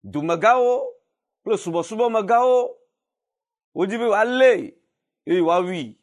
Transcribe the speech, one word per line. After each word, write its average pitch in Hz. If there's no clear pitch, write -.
Dumegãwo 170
kple 208
subɔsubɔmegãwo, 220
wodi 196
be 233
woalée 240
eye 175
woawui. 170